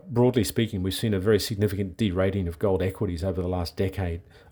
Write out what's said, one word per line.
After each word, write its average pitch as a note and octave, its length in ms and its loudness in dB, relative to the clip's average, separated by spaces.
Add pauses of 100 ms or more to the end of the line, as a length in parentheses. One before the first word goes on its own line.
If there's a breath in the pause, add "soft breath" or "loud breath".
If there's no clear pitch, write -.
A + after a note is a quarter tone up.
broadly A#2+ 380 4
speaking, G#2+ 360 -2
we've F#2+ 120 -2
seen A2+ 200 -2
a F#2+ 60 2
very G2+ 200 4
significant G2 580 -2
derating F#2+ 500 0
of E2+ 100 -6
gold F#2+ 240 2
equities F2+ 400 -2
over F#2 200 -2
the F2 80 -2
last F2+ 260 -4
decade, F2+ 460 -2 (300 loud breath)